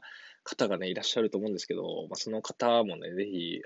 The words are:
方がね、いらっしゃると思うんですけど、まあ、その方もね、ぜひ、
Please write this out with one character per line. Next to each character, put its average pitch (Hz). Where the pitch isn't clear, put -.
方 -
が 95
ね、 92
い 90
ら 104
っ -
し -
ゃ 120
る 110
と 98
思 104
う -
ん 104
で 87
す -
け -
ど、 82
ま 92
あ、 -
そ 110
の 110
方 117
も 95
ね、 82
ぜ 95
ひ、 85